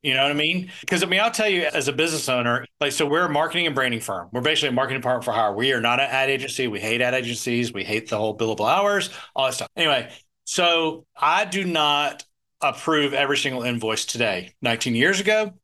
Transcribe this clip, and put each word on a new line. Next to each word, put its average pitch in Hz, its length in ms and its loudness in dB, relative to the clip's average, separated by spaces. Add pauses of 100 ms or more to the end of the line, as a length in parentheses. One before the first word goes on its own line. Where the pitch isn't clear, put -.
You 139 120 0
know 131 100 2
what 143 80 2
I 147 40 -2
mean? 175 360 0 (160)
'Cause, 180 160 2
I 180 40 -2
mean, 185 120 2
I'll 226 100 2
tell 214 200 0
you, 175 140 2
as 147 260 0
a - 20 -2
business 156 380 -2
owner, 123 360 0 (140)
like, 143 140 0
so 156 120 2
we're 160 200 2
a 165 40 -2
marketing 160 360 0
and 151 100 0
branding 123 240 0
firm. 95 320 -8
We're 123 80 -2
basically 147 300 2
a - 20 -2
marketing 127 300 0
department 123 240 0
for 120 80 0
hire. 107 200 2
We 131 200 2
are 120 80 0
not 120 180 4
an 135 100 2
ad 135 200 2
agency. 131 400 -2
We 104 100 -6
hate 110 220 0
ad 123 120 2
agencies. 120 600 -2
We 98 100 -6
hate 110 260 -4
the 110 80 -2
whole 107 200 -2
billable 110 340 0
hours, 196 380 0 (260)
all 135 120 0
that 123 80 -4
stuff. - 200 -8
Anyway, 135 340 0 (360)
so 165 600 0 (140)
I 170 240 2
do 185 220 -4
not 147 580 0 (380)
approve 147 520 0
every 139 240 2
single 131 260 -2
invoice 117 420 -2
today. 101 560 -2
Nineteen 117 340 0
years 180 240 4
ago 208 340 0 (100)